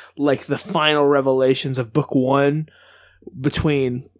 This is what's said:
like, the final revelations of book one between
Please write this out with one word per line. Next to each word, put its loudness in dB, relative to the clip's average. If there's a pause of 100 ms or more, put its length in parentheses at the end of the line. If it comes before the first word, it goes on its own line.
(180)
like, 0
the -2
final 0
revelations 2
of -6
book 0
one 2 (720)
between -2 (100)